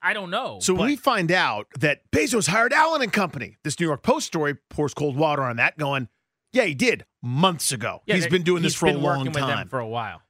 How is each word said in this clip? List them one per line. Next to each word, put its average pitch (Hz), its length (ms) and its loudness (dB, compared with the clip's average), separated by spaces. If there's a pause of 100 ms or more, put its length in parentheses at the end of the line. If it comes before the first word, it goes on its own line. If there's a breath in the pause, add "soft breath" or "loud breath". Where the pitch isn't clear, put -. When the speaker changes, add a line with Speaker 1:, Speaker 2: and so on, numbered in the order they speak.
Speaker 1:
I 185 120 0
don't 196 160 -8
know, 185 320 -6
Speaker 2:
So 185 140 2
Speaker 1:
but 196 120 2
Speaker 2:
we 294 100 2
find 190 340 2
out 131 360 0 (120)
that 143 320 0
Bezos 254 360 2
hired 240 260 2
Allen 311 280 4
and 214 120 -4
Company. 143 500 -4
This 151 160 -6
New 170 60 2
York 151 180 -2
Post 269 240 2
story 147 280 -2 (140)
pours 147 240 -2
cold 147 220 -2
water 147 280 0
on 120 140 -2
that, 139 200 2
going, 139 320 -4 (420)
"Yeah, 247 140 2
he 160 80 -2
did 170 320 0 (180)
months 139 480 2
ago. 107 340 -6
Speaker 1:
Yeah, 208 100 2
Speaker 2:
He's 170 100 2
Speaker 1:
that 160 60 0
Speaker 2:
been 180 120 2
doing 175 200 2
this 156 100 0
Speaker 1:
he's - 60 -6
Speaker 2:
for 165 80 4
a 147 40 6
Speaker 1:
been 143 100 0
Speaker 2:
long 143 180 2
Speaker 1:
working 135 140 -4
with 139 140 -2
them 120 100 -2
Speaker 2:
time." - 120 -8
Speaker 1:
for 135 100 -4
a 113 80 -6
while. 110 420 -8